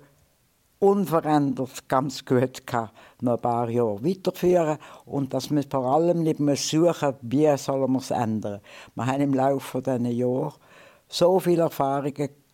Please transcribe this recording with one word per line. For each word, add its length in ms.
unverändert 1120
ganz 340
gut 420
kann, 220
noch 140
ein 80
paar 260
Jahre 340
weiterführen 760
und 300
dass 160
man 140
vor 280
allem 300
nicht 180
mehr 160
suchen, 640
wie 380
sollen 340
wir 60
es 120
ändern. 520
Wir 100
haben 160
im 140
Laufe 480
dieser 160
Jahre 560
so 320
viele 260
Erfahrungen 640